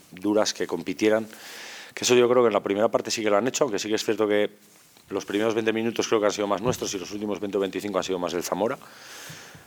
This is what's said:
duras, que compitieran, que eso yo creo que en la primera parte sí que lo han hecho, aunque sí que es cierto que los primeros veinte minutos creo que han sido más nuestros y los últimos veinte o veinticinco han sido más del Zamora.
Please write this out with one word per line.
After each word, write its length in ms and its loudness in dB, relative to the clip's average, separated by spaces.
duras, 400 2
que 120 -4
compitieran, 640 0
que 120 -6
eso 100 4
yo 140 6
creo 120 6
que 60 6
en 60 4
la 100 2
primera 240 2
parte 240 0
sí 100 -2
que 80 0
lo 60 6
han 140 4
hecho, 160 0
aunque 140 -2
sí 100 -6
que 60 2
es 100 -4
cierto 240 2
que 200 2
los 160 -4
primeros 280 0
veinte 200 2
minutos 340 0
creo 140 2
que 60 4
han 40 4
sido 160 -2
más 140 -2
nuestros 320 -2
y 60 -6
los 120 -10
últimos 300 -6
veinte 160 -4
o 20 2
veinticinco 380 -2
han 80 0
sido 120 -2
más 140 -4
del 120 -2
Zamora. 340 -2